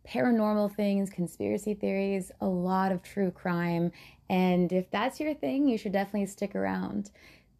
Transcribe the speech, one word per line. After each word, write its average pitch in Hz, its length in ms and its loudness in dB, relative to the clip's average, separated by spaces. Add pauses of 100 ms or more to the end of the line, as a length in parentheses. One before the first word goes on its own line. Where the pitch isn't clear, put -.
paranormal 214 680 2
things, 196 320 0
conspiracy 202 640 -2
theories, 196 580 -2 (120)
a 208 40 0
lot 185 460 2
of 180 100 -4
true 196 280 -2
crime, 170 600 0 (360)
and 180 460 4
if 185 160 0
that's 214 280 -2
your 302 140 -2
thing, 285 340 0
you 233 120 2
should 208 140 -6
definitely 196 340 0
stick 202 280 -6
around. 190 560 -4 (500)